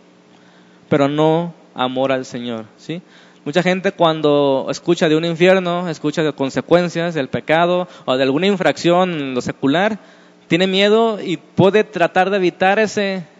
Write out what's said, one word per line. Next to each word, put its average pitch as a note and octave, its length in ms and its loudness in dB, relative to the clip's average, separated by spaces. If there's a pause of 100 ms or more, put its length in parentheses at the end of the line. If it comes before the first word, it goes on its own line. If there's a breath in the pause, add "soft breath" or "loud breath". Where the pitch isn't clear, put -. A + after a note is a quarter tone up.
(880 soft breath)
pero C#3 200 2
no D#3+ 460 0 (200)
amor B2+ 380 -2
al C3 140 -4
Señor, A#2+ 400 -10 (120)
¿sí? E3 240 -12 (440 soft breath)
Mucha D3 160 -2
gente F#3 300 0
cuando D3 800 2
escucha E3+ 400 0
de D#3 80 2
un E3 80 -2
infierno, F3 640 0
escucha D3+ 340 -4
de D3+ 80 0
consecuencias E3 840 -2
del C3+ 140 -4
pecado F3 640 0 (160 loud breath)
o C3 100 -2
de C3+ 80 0
alguna C#3+ 240 0
infracción F3 640 2
en C#3 220 -6
lo B2 80 -4
secular, E3+ 580 -2 (480 soft breath)
tiene F3 180 0
miedo G#3 560 2
y D#3 140 -6
puede G3 480 2
tratar F#3 460 0
de G3+ 80 0
evitar F#3+ 420 0
ese G3 460 -2 (140)